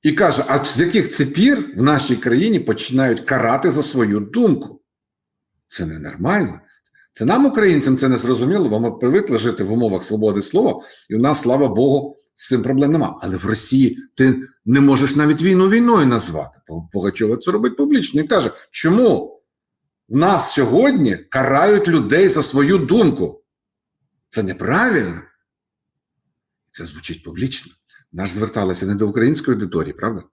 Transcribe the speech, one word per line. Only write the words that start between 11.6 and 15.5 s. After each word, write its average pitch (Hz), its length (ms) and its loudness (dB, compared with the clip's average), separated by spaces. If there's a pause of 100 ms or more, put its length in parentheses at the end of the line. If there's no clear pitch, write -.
Богу, 135 500 0 (180)
з - 120 -10
цим 123 160 0
проблем 135 280 0
нема. 147 300 -2
Але 92 160 -6
в 87 80 -8
Росії 120 520 0 (180)
ти 131 260 2 (240)
не 131 160 4
можеш 139 340 4
навіть 151 260 2
війну 185 280 4